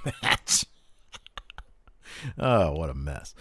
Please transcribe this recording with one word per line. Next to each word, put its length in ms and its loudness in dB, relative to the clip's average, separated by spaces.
<laughs> 220 -8
match. 420 2
Oh, 340 4
what 180 -2
a 40 -6
mess. 460 -6